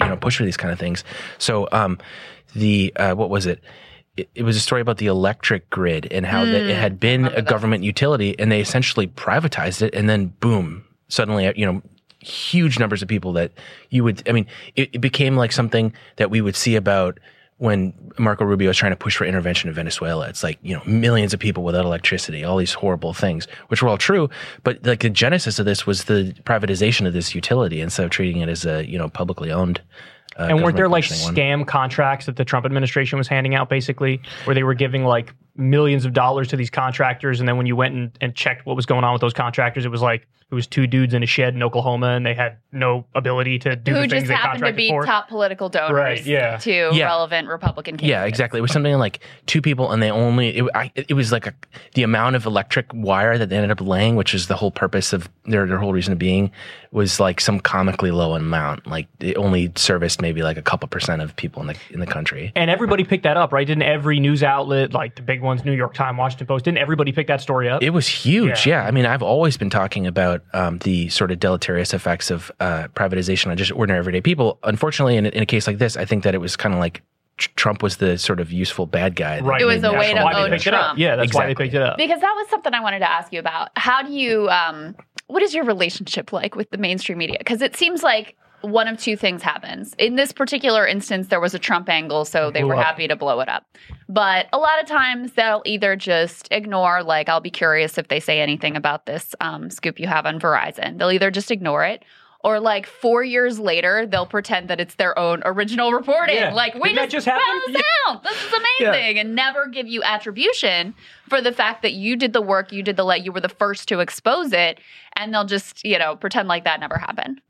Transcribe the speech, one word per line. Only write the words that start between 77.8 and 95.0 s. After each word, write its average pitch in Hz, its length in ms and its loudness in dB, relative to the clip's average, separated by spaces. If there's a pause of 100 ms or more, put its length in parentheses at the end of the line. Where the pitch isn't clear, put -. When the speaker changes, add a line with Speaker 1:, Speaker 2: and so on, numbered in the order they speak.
Speaker 1:
was 98 160 0
the 90 200 2
sort 90 220 -2
of 82 100 -6
useful 90 360 -2
bad 87 300 0
guy 78 200 -2
that 76 80 -4
Speaker 3:
Right. 135 160 2
Speaker 2:
It 247 60 4
was 226 160 2
Speaker 1:
made 220 60 2
Speaker 2:
a 208 40 2
way 208 160 4
to 208 60 2
Speaker 1:
national 214 100 4
Speaker 3:
That's - 0 -
why - 100 4
they 196 100 2
Speaker 2:
own 196 60 0
Speaker 3:
picked 170 160 0
it 196 80 2
up. 190 120 4
Speaker 2:
Trump. 147 120 -2
Speaker 3:
Yeah, 151 180 2
that's 123 180 0
why 143 120 2
they 135 60 0
Speaker 1:
Exactly. 139 140 -2
Speaker 3:
picked 127 100 -4
it 139 60 2
up. 127 160 0
Speaker 2:
Because 311 220 0
that 392 160 2
was 415 120 -6
something 320 260 -2
I 233 60 2
wanted 196 200 -2
to 170 100 2
ask 170 220 -4
you 175 60 -6
about. 165 380 -4
How 254 260 2
do 285 100 -8
you, 233 380 0
um, 165 440 -2 (320)
what 311 160 0
is 349 120 0
your 320 100 0
relationship 185 680 -2
like 202 240 -4
with 214 140 -8
the 196 80 -8
mainstream 185 400 -4
media? 160 260 -4
'Cause 226 180 -2
it 269 140 -2
seems 339 260 0
like 220 340 0 (260)
one 220 260 0
of 226 100 -6
two 214 180 -4
things 180 260 -2
happens. - 540 -6
In 247 200 2
this 277 160 0
particular 247 540 2
instance, 190 420 -2
there 180 120 2
was 180 140 0
a 180 40 -4
Trump 180 300 -2
angle, 156 380 0
so 156 240 0
they 147 100 -2
Speaker 3:
Blew 139 80 2
Speaker 2:
were 131 80 2
Speaker 3:
up. 147 80 4
Speaker 2:
happy 160 240 -2
to 151 80 0
blow 127 240 0
it 131 80 -4
up. - 160 -4 (420)
But 190 460 2
a 262 60 2
lot 311 240 2
of 302 40 -8
times 254 460 -2